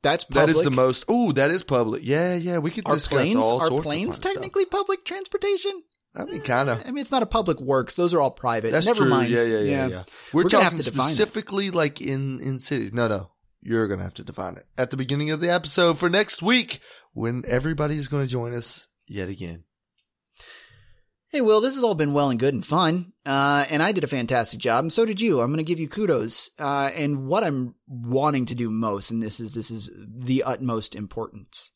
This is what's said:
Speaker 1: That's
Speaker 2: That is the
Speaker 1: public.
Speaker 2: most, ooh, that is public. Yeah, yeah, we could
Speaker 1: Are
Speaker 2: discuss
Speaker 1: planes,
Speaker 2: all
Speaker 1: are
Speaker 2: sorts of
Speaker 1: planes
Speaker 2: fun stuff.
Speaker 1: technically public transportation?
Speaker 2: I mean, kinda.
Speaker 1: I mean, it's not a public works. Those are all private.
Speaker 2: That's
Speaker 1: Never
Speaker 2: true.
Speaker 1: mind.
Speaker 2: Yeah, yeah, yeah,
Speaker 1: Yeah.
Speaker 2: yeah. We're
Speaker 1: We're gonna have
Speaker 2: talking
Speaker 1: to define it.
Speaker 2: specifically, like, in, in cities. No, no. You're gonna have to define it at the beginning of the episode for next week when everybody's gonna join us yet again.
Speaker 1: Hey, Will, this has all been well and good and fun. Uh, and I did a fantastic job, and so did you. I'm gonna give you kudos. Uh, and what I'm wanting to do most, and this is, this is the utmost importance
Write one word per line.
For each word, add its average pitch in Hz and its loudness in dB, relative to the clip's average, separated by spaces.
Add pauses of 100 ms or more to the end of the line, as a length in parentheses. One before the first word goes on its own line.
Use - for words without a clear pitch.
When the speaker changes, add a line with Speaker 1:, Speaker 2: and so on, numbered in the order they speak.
Speaker 1:
That's 165 -2
Speaker 2:
That 147 4
is 156 4
the 160 4
Speaker 1:
public. 127 0
Speaker 2:
most, 127 2
ooh, 226 2
that 139 2
is 180 -2
public. 120 0
Yeah, 170 0
yeah, 175 -2
we 151 -4
could - -8
Speaker 1:
Are 147 4
Speaker 2:
discuss 143 -2
Speaker 1:
planes, 143 2
Speaker 2:
all 117 6
Speaker 1:
are - 2
Speaker 2:
sorts 123 2
of 151 0
Speaker 1:
planes 151 -4
Speaker 2:
fun - -4
stuff. 381 -2
Speaker 1:
technically 381 -2
public 381 -4
transportation? 392 -4 (320)
Speaker 2:
I - -8
mean, - -8
kinda. 123 0
Speaker 1:
I - -10
mean, 285 -6
it's - -6
not 262 2
a 202 -4
public 196 0
works. 131 0
Those 175 2
are 165 4
all 131 2
private. 113 -2
Speaker 2:
That's 160 4
Speaker 1:
Never 226 4
Speaker 2:
true. 139 6
Speaker 1:
mind. 117 4
Speaker 2:
Yeah, 120 4
yeah, 113 2
yeah, - 2
Speaker 1:
Yeah. 101 0
Speaker 2:
yeah. 92 -6 (300)
We're 165 4
Speaker 1:
We're 180 4
gonna 196 8
have 170 4
Speaker 2:
talking 156 -4
Speaker 1:
to 123 -2
define 135 2
it. 156 2
Speaker 2:
specifically, 202 0
like, 156 0
in, 135 -4
in 135 -6
cities. 113 -4
No, 120 2
no. 98 -4 (300)
You're 110 0
gonna 95 -4
have 92 -10
to - -16
define 90 -10
it - -20 (120)
at 127 -2
the 135 -6
beginning 143 -2
of 151 -2
the 175 0
episode 170 2
for 175 2
next 208 2
week 233 2 (340)
when 120 -4
everybody's 147 -2
gonna 139 0
join 120 -4
us - -8 (200)
yet 98 -6
again. 85 -10 (1700)
Speaker 1:
Hey, 294 0
Will, 214 6
this 262 0
has 262 0
all 220 4
been 147 2
well 143 4
and 120 0
good 127 2
and 104 -4
fun. 175 2 (140)
Uh, 139 2
and 156 2
I 196 2
did 175 0
a - -8
fantastic 120 0
job, 120 2
and 160 -2
so 226 4
did 208 -4
you. 185 2
I'm 123 0
gonna 156 -2
give 165 -2
you 156 -6
kudos. 139 0
Uh, 139 0
and 143 -2
what 190 2
I'm 135 -2 (100)
wanting 131 0
to 120 -6
do 120 -2
most, 107 -2
and 113 -2
this 107 -6
is, 110 -8
this 113 -6
is 113 -10
the 123 -4
utmost 120 -4
importance - -10